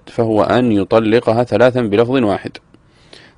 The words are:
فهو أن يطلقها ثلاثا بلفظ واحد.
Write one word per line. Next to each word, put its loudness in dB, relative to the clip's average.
فهو -2
أن 0
يطلقها 0
ثلاثا 0
بلفظ 0
واحد. -2